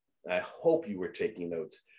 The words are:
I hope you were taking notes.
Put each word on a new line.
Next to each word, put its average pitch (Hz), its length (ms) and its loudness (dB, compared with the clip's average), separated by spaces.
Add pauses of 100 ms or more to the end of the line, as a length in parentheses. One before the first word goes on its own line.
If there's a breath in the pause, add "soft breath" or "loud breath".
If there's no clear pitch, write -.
(300)
I 90 140 2
hope 160 420 4
you 98 120 -6
were 90 100 -2
taking 85 400 -2
notes. 82 320 -6 (180 soft breath)